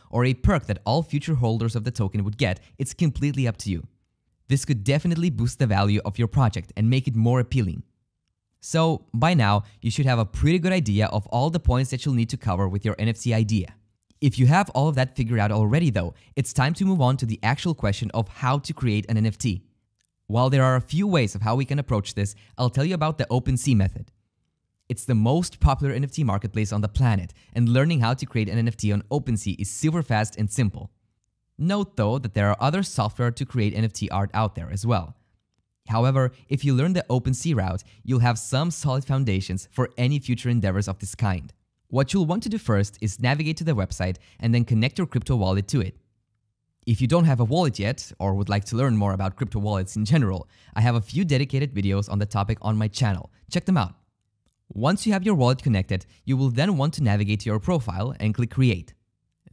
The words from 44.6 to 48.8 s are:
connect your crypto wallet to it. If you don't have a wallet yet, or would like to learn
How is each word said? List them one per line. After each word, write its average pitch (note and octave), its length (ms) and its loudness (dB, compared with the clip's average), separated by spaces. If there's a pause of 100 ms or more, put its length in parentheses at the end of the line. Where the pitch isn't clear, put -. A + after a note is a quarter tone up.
connect A#2 340 0
your F3+ 80 0
crypto B2+ 300 -2
wallet G2 320 0
to C#3 120 0
it. F#2 160 -4 (880)
If A#2 160 0
you C3 60 2
don't E3 200 4
have C3 120 4
a B2 60 4
wallet D3 340 0
yet, G#2 400 -4
or G2 160 0
would G2+ 140 -2
like G2+ 160 0
to A2+ 120 -6
learn B2 200 2